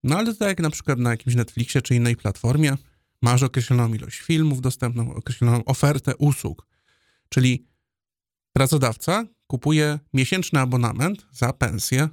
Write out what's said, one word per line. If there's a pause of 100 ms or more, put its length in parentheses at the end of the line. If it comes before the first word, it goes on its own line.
No
ale
to
jak
na
przykład
na
jakimś
Netflixie
czy
innej
platformie (460)
masz
określoną
ilość
filmów
dostępną,
określoną
ofertę
usług. (640)
Czyli (880)
pracodawca (220)
kupuje (140)
miesięczny
abonament
za
pensję